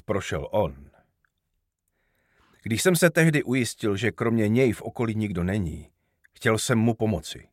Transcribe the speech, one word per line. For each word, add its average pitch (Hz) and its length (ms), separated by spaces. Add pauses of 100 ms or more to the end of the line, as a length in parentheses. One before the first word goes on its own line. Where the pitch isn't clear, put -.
prošel 92 460
on. 73 380 (1700)
Když 110 180
jsem 185 140
se 170 140
tehdy 160 340
ujistil, 113 540
že 101 140
kromě 113 360
něj 120 240
v - 100
okolí 113 340
nikdo 101 280
není, 87 460 (440)
chtěl 113 240
jsem 117 220
mu 113 140
pomoci. 107 600